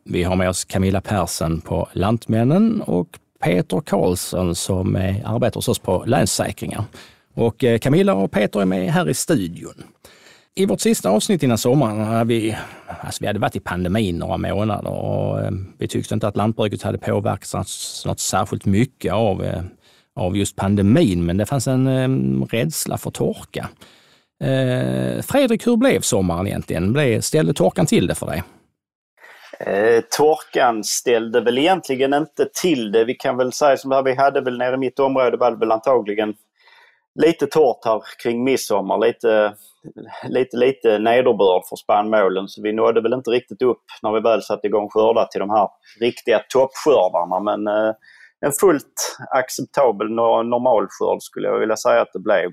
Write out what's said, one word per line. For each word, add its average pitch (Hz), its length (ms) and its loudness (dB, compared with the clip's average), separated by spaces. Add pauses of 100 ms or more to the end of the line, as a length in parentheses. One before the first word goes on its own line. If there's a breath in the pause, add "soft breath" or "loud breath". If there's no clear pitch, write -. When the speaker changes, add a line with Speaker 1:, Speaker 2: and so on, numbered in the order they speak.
Speaker 1:
Vi 90 180 -2
har 90 140 0
med 92 120 2
oss - 160 -2
Camilla 95 360 0
Persson 85 600 -2
på 85 320 -4
Lantmännen 123 920 0
och 175 260 -2 (340)
Peter 175 380 -2
Karlsson 90 760 -2
som, 98 420 -2
eh, 98 200 -2 (180)
arbetar 120 240 0
hos 101 100 -4
oss 107 100 0
på 90 280 -2
Länsförsäkringar. - 800 -2 (500 loud breath)
Och, 117 300 0
eh, 117 140 4
Camilla 190 360 2
och 190 180 0
Peter 202 280 0
är 196 40 2
med 185 280 0
här 165 160 0
i 151 60 0
studion. 87 600 -4 (800 soft breath)
I 196 120 2
vårt 202 140 0
sista 220 300 2
avsnitt 202 320 2
innan 120 160 2
sommaren 123 420 2
hade 113 240 0
vi, 113 320 0 (440 loud breath)
alltså - 220 -10
vi 107 40 -4
hade 104 120 -2
varit 127 180 -2
i 107 40 -6
pandemin 90 580 -2
några 87 180 -4
månader 95 540 -4
och, 101 500 -4
eh, 104 100 -4 (280)
vi 113 100 -6
tyckte 110 260 -6
inte 110 140 -2
att - 80 -6
lantbruket 107 460 -2
hade 104 160 -4
påverkats - 1080 -6
något 98 140 -4
särskilt 98 440 -4
mycket 98 480 0
av, 95 320 0
eh, 92 180 -6 (540 soft breath)
av 92 200 -2
just 101 200 -2
pandemin, 101 680 2
men 87 100 0
det 104 100 0
fanns 139 220 -4
en, 131 180 2
eh, 131 600 0
rädsla 135 520 -4
för 113 120 -10
torka. - 580 -6 (760 soft breath)
Eh, 127 800 -2
Fredrik, 240 440 0
hur 240 100 4
blev 240 240 2
sommaren 92 460 0
egentligen? 87 460 -2
Blev, 123 280 2
ställde 156 340 0
torkan 180 320 2
till 135 200 2
det - 80 -2
för - 120 -8
dig? 76 160 -4 (1160 loud breath)
Speaker 2:
Eh, 110 400 2 (180)
torkan 143 640 2
ställde 117 560 0
väl 120 180 2
egentligen 139 560 0
inte 147 340 -2 (140)
till 123 300 0
det. 113 120 4
Vi 123 100 -2
kan 131 220 -4
väl 127 160 0
säga 139 240 2
som 135 140 -6
det 135 60 2
här, 135 60 2
vi 131 140 0
hade 135 240 2
väl 123 180 -4
nere 127 160 -2
i 135 40 -2
mitt 131 200 -4
område, 135 380 2
var 123 140 2
det 113 60 -2
väl 113 160 0
antagligen 107 600 0 (920 soft breath)
lite 165 220 2
torrt 143 380 2
här 110 180 0 (200)
kring 120 220 -2
midsommar, 98 540 0
lite, 107 560 2 (760 loud breath)
lite, 127 280 -2
lite 120 420 4
nederbörd 107 720 4
för 107 80 -12
spannmålen, 104 720 0
så - 140 -16
vi 107 100 -2
nådde 113 280 2
väl 113 140 0
inte 120 160 -4
riktigt 123 320 -2
upp 123 220 0 (180 loud breath)
när 107 100 -2
vi 110 80 0
väl 107 220 2
satte 104 240 -4
igång 104 220 0
skördar 110 380 2
till 98 140 -6
de 98 100 -4
här 107 180 2 (320 soft breath)
riktiga 117 380 0 (100)
toppskördarna, 92 920 2
men, 104 260 -2
eh, 107 280 0 (520 soft breath)
en 143 140 -2
fullt - 560 0 (140)
acceptabel 123 800 0
no-, 113 340 2
normalskörd 113 800 0
skulle 101 260 -6
jag 104 100 0
vilja 110 180 0
säga 120 240 2
att 107 120 -2
det - 60 -8
blev. 92 340 0